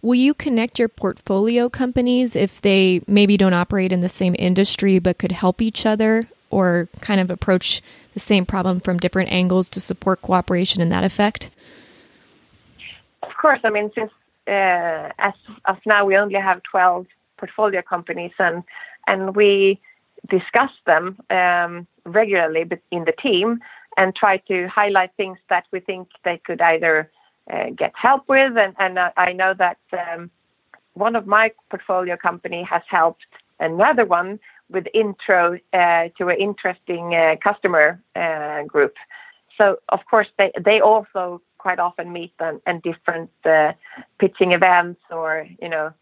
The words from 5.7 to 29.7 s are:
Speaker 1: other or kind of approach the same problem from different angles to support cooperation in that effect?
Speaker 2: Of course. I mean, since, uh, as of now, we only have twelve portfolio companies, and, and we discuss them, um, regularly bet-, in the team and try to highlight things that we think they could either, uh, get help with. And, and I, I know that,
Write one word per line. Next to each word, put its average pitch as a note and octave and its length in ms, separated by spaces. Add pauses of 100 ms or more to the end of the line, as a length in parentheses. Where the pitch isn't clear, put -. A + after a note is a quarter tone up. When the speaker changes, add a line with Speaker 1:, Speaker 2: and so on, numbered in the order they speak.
Speaker 1:
other A3 420 (220)
or F3 380 (120)
kind G3 200
of F3+ 100
approach - 500 (320)
the G3+ 80
same G3 240
problem F#3 360
from F3+ 180
different F#3 340
angles F3+ 380
to F#3+ 100
support - 400
cooperation F#3 600
in E3+ 80
that F#3 140
effect? G#3 460 (1700)
Speaker 2:
Of - 180
course. C#4 240
I A3 60
mean, G#3 240
since, A3 180 (340)
uh, F3 600 (100)
as G3 160 (300)
of F#3 220
now, G#3 180
we G3 120
only G3 220
have F#3+ 240
twelve F3+ 440 (320)
portfolio G3 440
companies, F3 560
and, F3 240 (440)
and F#3+ 280
we G3+ 460 (480)
discuss F#3 420 (160)
them, F3 320 (120)
um, F3 560 (180)
regularly E3+ 600
bet-, E3+ 260
in F3 140
the D#3+ 80
team A3+ 480 (360)
and F#3+ 180
try G3 220
to F#3 320
highlight G3 480
things F#3+ 220 (100)
that F3+ 220
we F#3+ 100
think F#3 280 (160)
they E3+ 140
could - 220
either, E3 500 (400)
uh, - 260
get - 180
help C4+ 340
with. C4+ 280
And, G3 220
and F#3 200
I, F3+ 180
I F3+ 160
know F#3 220
that, F3+ 240 (140)